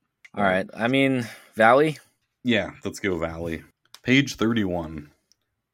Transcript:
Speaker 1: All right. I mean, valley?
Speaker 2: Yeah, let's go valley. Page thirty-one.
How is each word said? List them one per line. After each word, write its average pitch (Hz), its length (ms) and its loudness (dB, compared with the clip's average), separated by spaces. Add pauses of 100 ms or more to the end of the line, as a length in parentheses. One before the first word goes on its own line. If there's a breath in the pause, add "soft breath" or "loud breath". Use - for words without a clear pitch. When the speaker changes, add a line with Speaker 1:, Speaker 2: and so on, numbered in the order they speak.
(340)
Speaker 1:
All 104 80 -4
right. 95 320 2
I 110 140 -2
mean, 131 400 0 (260 loud breath)
valley? 135 440 4 (440)
Speaker 2:
Yeah, 104 280 0 (140)
let's 98 140 -8
go 92 200 -2
valley. 82 440 -6 (400)
Page 131 320 0
thirty-one. 87 760 -4 (640)